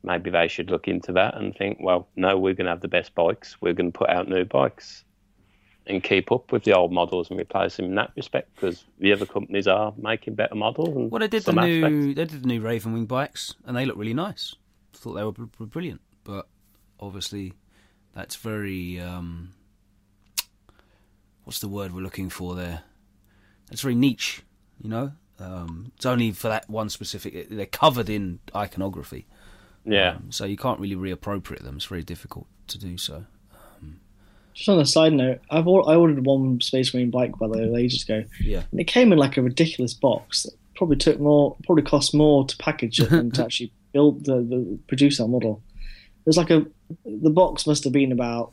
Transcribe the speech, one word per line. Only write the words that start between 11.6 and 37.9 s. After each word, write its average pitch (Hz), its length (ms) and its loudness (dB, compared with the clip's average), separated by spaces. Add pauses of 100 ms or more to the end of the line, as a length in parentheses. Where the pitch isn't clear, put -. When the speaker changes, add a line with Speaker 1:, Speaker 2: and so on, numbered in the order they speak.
Speaker 1:
aspects. 151 220 2
Speaker 2:
they 143 180 -2
did 151 180 -12
the 127 40 -2
new 117 140 0
Ravenwing 113 480 -4
bikes, 127 460 -6 (100)
and 123 120 -8
they 127 100 -2
look 110 100 -6
really 110 180 -6
nice. - 400 -6 (400)
I - 40 -20
thought - 160 -14
they 104 100 -6
were 107 80 -6
br-, 117 120 -14
br-, 113 200 -16
brilliant, 156 360 -12 (240)
but 98 240 -14 (520)
obviously 98 540 -12 (600)
that's - 220 -14
very, 95 640 -8
um, 87 520 -12 (1900)
what's - 160 -12
the 107 80 -10
word 98 240 -8
we're 92 100 -10
looking 92 280 -10
for 90 240 -10
there? 87 280 -10 (880)
It's 117 120 -12
very 131 120 -2
niche, 123 480 0 (380)
you 110 80 -12
know. 127 240 -6 (280)
Um, 92 560 -14
it's - 100 -8
only 120 260 0
for 113 160 -6
that 110 200 -4
one 107 200 -6
specific. 95 600 -10
They're 101 180 -8
covered 120 420 0
in 101 320 -4 (140)
iconography. 95 720 -8 (580)
Speaker 1:
Yeah. 98 320 4
Speaker 2:
Um, - 140 -16
so - 140 -8
you 101 120 -4
can't 123 240 -2
really 98 160 -6
reappropriate 92 680 -8
them. 67 140 -12
It's 73 100 -10
very 87 160 -8
difficult - 440 -14 (220)
to - 100 -12
do 87 200 -10
so. 82 260 -12 (560)
Um, 78 200 -20 (540)
Speaker 3:
Just - 140 -2
on 190 120 8
a 143 60 6
side 160 260 6
note, 131 280 2 (100)
I've 160 160 2
or-, 185 220 6
I 156 80 8
ordered 151 300 6
one 131 340 4
Space 131 320 0
Marine 123 180 0
bike, 123 280 0
by 113 100 -2
the 113 200 0
way, 120 160 2
ages 127 200 -2